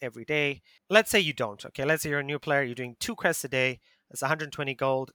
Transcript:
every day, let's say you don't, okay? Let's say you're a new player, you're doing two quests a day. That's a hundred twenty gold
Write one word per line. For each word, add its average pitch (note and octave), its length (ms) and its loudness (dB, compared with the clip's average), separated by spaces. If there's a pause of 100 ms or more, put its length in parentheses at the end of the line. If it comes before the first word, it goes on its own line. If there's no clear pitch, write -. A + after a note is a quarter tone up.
every A#2 220 -8
day, D3 360 0 (260)
let's G#3+ 220 6
say G#3+ 100 4
you D#3 140 0
don't, G#2+ 320 -4
okay? C3+ 180 -6
Let's D#3 200 2
say D3+ 80 -6
you're C#3+ 80 0
a C#3+ 40 -4
new C#3+ 140 -4
player, C#3 240 2
you're B2 140 -4
doing B2 240 -8
two A#3 160 -4
quests - 280 0
a C#3+ 40 -6
day. B2+ 320 0 (300)
That's - 120 -10
a C3+ 60 0
hundred D3+ 240 -2
twenty C#3 240 -4
gold C3 400 0